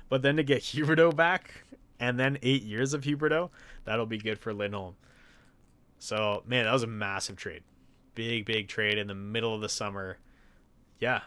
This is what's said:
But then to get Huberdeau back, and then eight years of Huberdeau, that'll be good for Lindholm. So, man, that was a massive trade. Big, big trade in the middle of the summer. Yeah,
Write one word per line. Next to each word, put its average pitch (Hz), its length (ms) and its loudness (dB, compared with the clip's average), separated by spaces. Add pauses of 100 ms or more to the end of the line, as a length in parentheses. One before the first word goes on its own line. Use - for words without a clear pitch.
But 131 140 2
then 143 140 4
to 156 60 2
get 135 200 2
Huberdeau 156 540 4
back, 170 480 0 (340)
and 123 200 0
then 135 240 2
eight 131 200 4
years 110 300 -2
of 147 100 -4
Huberdeau, 151 480 0 (340)
that'll 113 220 0
be 113 120 -4
good 107 200 -4
for 113 140 -6
Lindholm. 101 440 -4 (1000)
So, 107 480 -2
man, 123 180 2
that 110 80 2
was 127 100 4
a 113 60 -2
massive 101 480 -6
trade. 85 260 -12 (520)
Big, 113 300 -4
big 107 240 -2
trade 104 300 2
in 104 80 -2
the 101 80 -8
middle 110 400 -2
of 107 60 -4
the 107 80 -4
summer. 98 500 -6 (800)
Yeah, 117 280 0